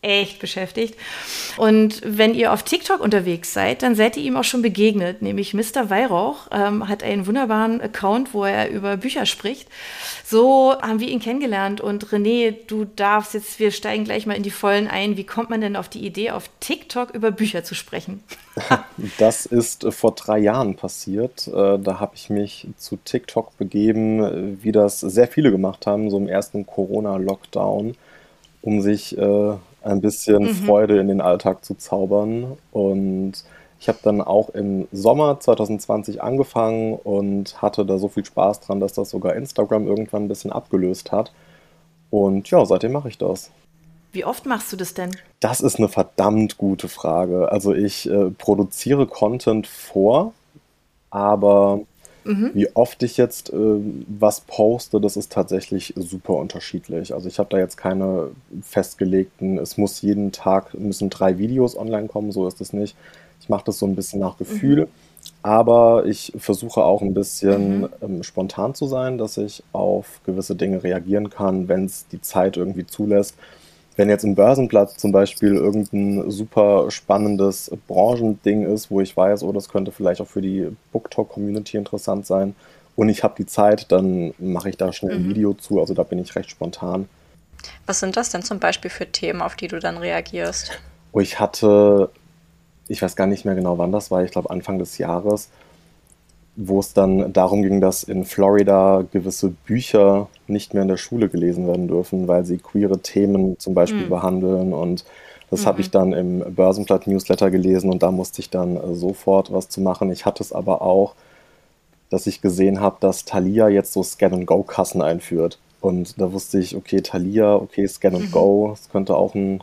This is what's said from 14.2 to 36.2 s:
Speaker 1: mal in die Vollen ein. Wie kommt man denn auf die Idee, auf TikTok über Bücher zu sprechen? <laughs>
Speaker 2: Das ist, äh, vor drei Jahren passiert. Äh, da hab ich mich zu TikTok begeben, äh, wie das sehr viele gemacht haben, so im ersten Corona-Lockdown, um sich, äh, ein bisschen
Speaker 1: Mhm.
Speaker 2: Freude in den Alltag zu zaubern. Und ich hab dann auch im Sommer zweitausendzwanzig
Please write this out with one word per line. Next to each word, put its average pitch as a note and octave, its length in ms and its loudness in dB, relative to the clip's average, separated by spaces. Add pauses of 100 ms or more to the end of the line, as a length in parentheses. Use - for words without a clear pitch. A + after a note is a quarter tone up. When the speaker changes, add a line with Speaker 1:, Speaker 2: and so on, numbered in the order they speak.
Speaker 1:
mal G#3 120 -4
in G3+ 60 -4
die G3 60 -6
Vollen G3+ 380 0
ein. G3+ 300 -2
Wie G3 80 -8
kommt A3+ 260 -6
man A3 100 -2
denn G3+ 140 -2
auf F#3 140 -8
die - 140 -14
Idee, G3+ 280 -6
auf - 180 -8 (120)
TikTok B3 520 -6
über A3 180 0
Bücher G3 320 -2
zu - 120 -12
sprechen? - 480 -12 (320)
<laughs> - 80 -8 (540)
Speaker 2:
Das A2 280 4
ist, - 380 -2
äh, A2 80 0
vor A2 240 2
drei G#2+ 240 -2
Jahren G#2+ 380 2
passiert. G2+ 720 -8
Äh, G2 280 4
da G2 220 -4
hab G#2 160 -6
ich - 140 -14
mich G#2 380 -4 (100)
zu - 260 -12
TikTok - 540 -4
begeben, A2 640 0
äh, G2 400 -6
wie G#2+ 80 -2
das G#2 300 4
sehr F#2+ 260 4
viele D3 240 4
gemacht F#2+ 340 0
haben, G#2 240 0
so G2 80 0
im G2 120 -2
ersten G2 360 -2
Corona-Lockdown, G2+ 1300 -4 (680)
um G#2+ 200 0
sich, G2+ 360 -2
äh, G#2 360 2 (300)
ein G2+ 160 0
bisschen G#2 440 2
Speaker 1:
Mhm. A3 120 2
Speaker 2:
Freude G#2 440 4
in G2 100 2
den F#2+ 100 2
Alltag F2+ 460 0
zu G2 100 -8
zaubern. G#2+ 840 -2 (140)
Und G2 600 0 (480)
ich - 80 -4
hab - 140 -2
dann G#2 180 2
auch G#2 280 2
im G2 440 -4
Sommer C#3 480 2
zweitausendzwanzig G#2+ 840 0